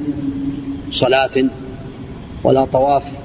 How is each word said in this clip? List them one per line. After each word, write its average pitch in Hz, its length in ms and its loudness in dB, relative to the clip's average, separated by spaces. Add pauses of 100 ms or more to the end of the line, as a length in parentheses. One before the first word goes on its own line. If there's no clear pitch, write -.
(920)
صلاة 131 520 4 (1000)
ولا 131 200 6
طواف 135 380 4 (220)